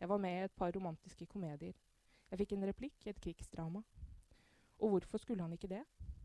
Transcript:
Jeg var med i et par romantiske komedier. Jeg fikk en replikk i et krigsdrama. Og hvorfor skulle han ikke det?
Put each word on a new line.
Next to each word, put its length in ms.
Jeg 100
var 80
med 220
i 80
et 100
par 160
romantiske 560
komedier. 480
Jeg 120
fikk 140
en 100
replikk 400
i 60
et 100
krigsdrama. 640
Og 160
hvorfor 260
skulle 240
han 80
ikke 160
det? 140